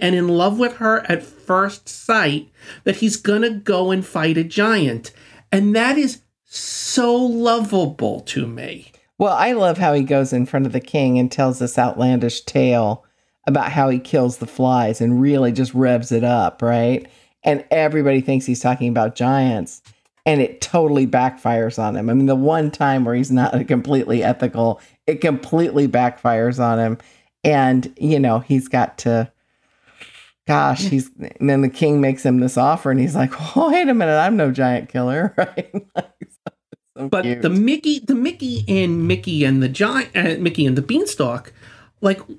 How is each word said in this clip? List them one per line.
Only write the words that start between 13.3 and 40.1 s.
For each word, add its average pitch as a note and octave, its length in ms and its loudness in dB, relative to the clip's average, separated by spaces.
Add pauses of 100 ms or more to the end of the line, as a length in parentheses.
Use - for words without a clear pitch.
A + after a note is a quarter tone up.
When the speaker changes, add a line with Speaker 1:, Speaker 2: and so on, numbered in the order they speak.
Speaker 2:
about C#3 240 0
how C#3 180 0
he B2+ 80 0
kills B2+ 400 0
the A#2 80 -8
flies B2 560 0
and A#2+ 200 2
really C3+ 300 2
just B2+ 220 -2
revs B2 380 0
it A#2 120 0
up, A#2+ 380 0
right? A#2+ 460 0 (360)
And C#3+ 280 0
everybody D3+ 500 2
thinks C3 240 -2
he's B2 140 -2
talking B2 300 0
about A2+ 260 0
giants, B2+ 680 -2 (440)
and D3+ 140 2
it - 220 -2
totally D3 460 2
backfires A#2 760 -2
on G#2+ 140 -4
him. G#2+ 160 -4
I - 20 2
mean, C3+ 140 4
the C3+ 80 2
one D3+ 340 0
time C3+ 360 0
where A#2 100 0
he's C3 160 0
not B2+ 360 0
<laughs> - 0 -
completely B2+ 560 0
ethical, A#2 560 -2 (280)
it D#3 140 -2
completely D3 640 0
backfires B2 720 0
on A#2 180 2
him. A2+ 200 0 (460)
And, C3 540 2
you D3+ 220 0
know, A#2+ 200 2
he's C3 280 -2
got - 320 -2
to, A#2 320 -2 (1160)
gosh, D3 360 0
he's, C#3 260 -2 (300)
and C#3 100 2
then C#3 120 2
the C3 80 2
king D3 320 2
makes C3+ 220 0
him B2+ 160 2
this B2 180 -2
offer, C#3 340 0
and C3 80 2
he's C3+ 160 -2
like, C3 160 -2 (140)
<laughs> - 100 -10
"Wait D#4+ 320 2
a C4 60 2
minute, D#3+ 260 2
I'm G3+ 180 2
no D3 140 2
giant B2+ 380 -2
killer," C3 440 -2
<laughs> - 40 -4
right? - 360 -6 (220)
Like, - 160 -8 (840)
so C3+ 120 -8
Speaker 1:
But F#3 140 0
Speaker 2:
cute. A#2+ 180 -2
Speaker 1:
the E3+ 80 2
Mickey, C4+ 500 0
the C4+ 160 0
Mickey B3 520 -4
in F3 400 0
Mickey E3+ 380 -2
and C3+ 180 2
the B2+ 60 0
Giant, A#3 460 -2